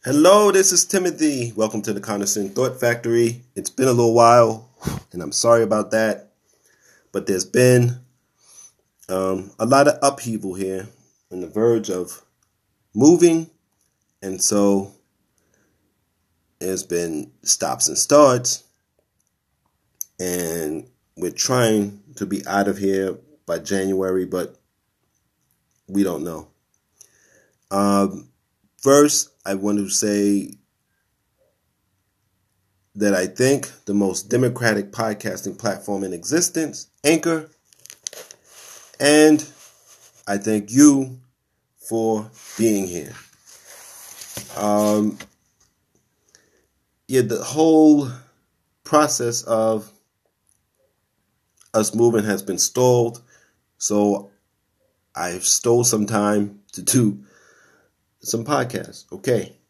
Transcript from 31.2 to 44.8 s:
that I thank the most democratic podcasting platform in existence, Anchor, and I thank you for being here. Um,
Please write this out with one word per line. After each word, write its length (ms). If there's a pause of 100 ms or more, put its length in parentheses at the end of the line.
that 180
I 120
thank 440 (160)
the 80
most 300
democratic 680
podcasting 640
platform 460
in 80
existence, 760 (140)
Anchor, 460 (1500)
and 400 (840)
I 100
thank 340
you 480 (720)
for 420 (280)
being 280
here. 280 (1400)
Um, 600 (1900)